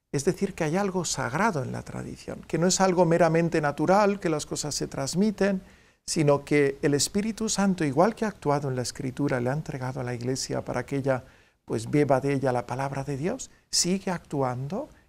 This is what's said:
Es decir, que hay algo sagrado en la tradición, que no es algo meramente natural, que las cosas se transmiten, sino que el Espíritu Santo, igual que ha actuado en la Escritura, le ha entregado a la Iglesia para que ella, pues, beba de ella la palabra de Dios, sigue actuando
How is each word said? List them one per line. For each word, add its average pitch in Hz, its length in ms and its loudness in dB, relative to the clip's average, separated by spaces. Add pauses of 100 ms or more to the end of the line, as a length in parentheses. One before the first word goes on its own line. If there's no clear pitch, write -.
(140)
Es 139 100 -2
decir, 185 300 0
que - 100 -4
hay 156 140 0
algo 190 260 0
sagrado 143 580 -2
en 120 120 -6
la 120 80 -8
tradición, - 680 -10
que 175 100 -2
no 165 100 4
es 180 120 2
algo 185 260 4
meramente 165 540 4
natural, 190 600 2
que 180 80 -2
las 151 160 -2
cosas 147 300 -6
se 147 120 -4
transmiten, 190 760 0 (440)
sino 143 400 2
que 143 360 4
el 147 120 4
Espíritu 208 560 -2
Santo, 190 340 2
igual 156 320 4
que 226 100 -4
ha 214 40 -2
actuado 143 400 -2
en 127 60 -2
la 123 80 -2
Escritura, 135 560 -2
le 120 100 0
ha 135 40 0
entregado 139 460 -6
a 131 40 -4
la 123 100 -4
Iglesia 127 500 -4
para 123 220 -4
que 139 120 -4
ella, 131 260 0 (420)
pues, 117 240 -4
beba 135 320 4
de 139 120 0
ella 135 180 0
la 123 160 -2
palabra 135 360 -4
de 139 140 -6
Dios, 190 320 -6 (220)
sigue 190 400 0
actuando 143 800 -4 (200)